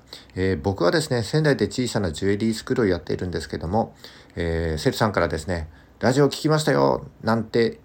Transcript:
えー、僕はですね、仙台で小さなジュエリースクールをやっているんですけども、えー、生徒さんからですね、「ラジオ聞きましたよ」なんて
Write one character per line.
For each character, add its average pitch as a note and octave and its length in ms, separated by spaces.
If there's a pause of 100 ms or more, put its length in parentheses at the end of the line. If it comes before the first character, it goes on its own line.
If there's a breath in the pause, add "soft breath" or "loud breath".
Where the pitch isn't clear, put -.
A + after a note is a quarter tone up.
(340 loud breath)
え F#2 260
ー、 - 0
僕 G2 240
は F3 60
で E3+ 100
す - 100
ね、 A#2+ 120
仙 D3+ 200
台 C#3+ 140
で G#2 120
小 B2 200
さ A2+ 120
な F2 120
ジ F#2+ 140
ュ - 60
エ G#2 40
リ A2+ 140
ー - 20
ス - 140
ク C3 80
ー - 20
ル B2 60
を G#2+ 40
や F2 120
っ - 20
て - 140
い - 20
る F#2+ 100
ん F2+ 40
で E2 100
す - 80
け - 80
ど D#2+ 100
も、 G2 280 (420 loud breath)
え E2 380
ー、 D2+ 40
生 E3+ 120
徒 - 80
さ A2+ 80
ん G2+ 60
か F#2 80
ら E2+ 80
で D#2+ 100
す - 100
ね、 E2 220 (300 soft breath)
「ラ A#2 120
ジ C#3 80
オ C#3+ 60
聞 C#3 60
き - 180
ま D#3 80
し D3+ 60
た D3 80
よ」 C#3 340 (180)
な A2 100
ん A2+ 100
て - 400